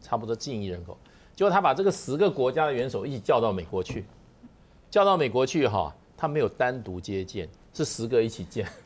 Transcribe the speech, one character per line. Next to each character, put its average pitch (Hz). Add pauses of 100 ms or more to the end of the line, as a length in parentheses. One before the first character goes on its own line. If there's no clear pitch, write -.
差 -
不 110
多 113
近 113
亿 101
人 87
口。 87 (380)
结 190
果 202
他 185
把 156
这 185
个 196
十 -
个 190
国 127
家 156
的 143
元 123
首 120
一 139
起 120
叫 120
到 113
美 92
国 92
去， 110 (880)
叫 202
到 196
美 143
国 123
去 135
哈， 92 (240)
他 -
没 147
有 131
单 127
独 90
接 95
见， 87 (240)
是 156
十 113
个 117
一 113
起 92
见。 101 (180)